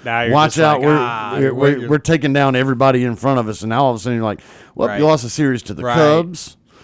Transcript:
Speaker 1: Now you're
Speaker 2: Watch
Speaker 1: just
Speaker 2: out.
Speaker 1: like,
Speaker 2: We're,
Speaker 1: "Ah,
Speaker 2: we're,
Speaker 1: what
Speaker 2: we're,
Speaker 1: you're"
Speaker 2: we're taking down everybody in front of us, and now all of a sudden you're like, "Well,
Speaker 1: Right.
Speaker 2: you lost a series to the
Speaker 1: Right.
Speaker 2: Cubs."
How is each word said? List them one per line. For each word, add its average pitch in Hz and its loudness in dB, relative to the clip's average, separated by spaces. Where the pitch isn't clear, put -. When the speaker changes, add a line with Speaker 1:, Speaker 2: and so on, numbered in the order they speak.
Speaker 1:
Now 117 -2
you're 117 2
Speaker 2:
Watch 151 2
Speaker 1:
just 156 0
Speaker 2:
out. 151 2
Speaker 1:
like, 143 2
Speaker 2:
We're, 151 4
Speaker 1:
"Ah, 113 -6
Speaker 2:
we're, 135 0
Speaker 1:
what 123 -6
Speaker 2:
we're, 143 -2
Speaker 1:
you're" 120 -6
Speaker 2:
we're 151 2
taking 151 0
down 139 2
everybody 131 2
in 120 -2
front 127 0
of 110 -2
us, 107 -8
and 110 -4
now 123 0
all 131 2
of 117 -2
a 110 -8
sudden 120 -4
you're 113 -2
like, 104 -4
"Well, 117 0
Speaker 1:
Right. 104 -6
Speaker 2:
you 147 2
lost 151 2
a 120 -8
series 131 -2
to 104 -12
the - -12
Speaker 1:
Right. 123 -2
Speaker 2:
Cubs." 156 0